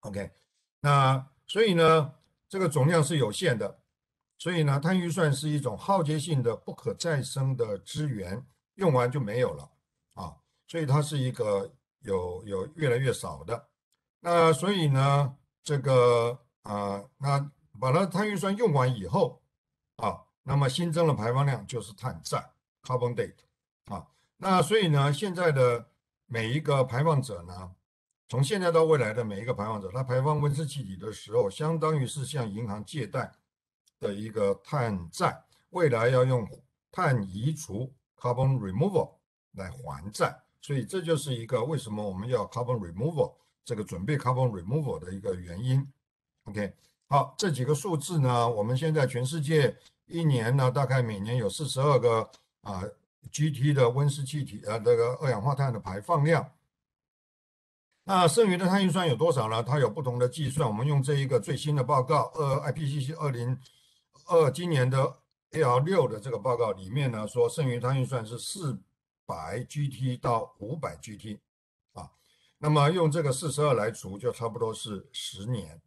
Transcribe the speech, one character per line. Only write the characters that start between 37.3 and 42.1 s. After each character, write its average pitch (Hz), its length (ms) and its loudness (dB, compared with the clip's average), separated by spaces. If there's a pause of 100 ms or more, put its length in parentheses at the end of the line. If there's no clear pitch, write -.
除， 131 400 -8 (240)
carbon 127 400 2
removal 113 600 0 (340)
来 95 180 -10
还 82 420 -12
债。 - 300 -2 (220)
所 143 120 -4
以 131 100 -2
这 190 160 -6
就 165 160 0
是 139 160 -4
一 113 140 -8
个 117 160 -2
为 151 120 -4
什 110 160 -6
么 104 160 -6
我 98 60 -6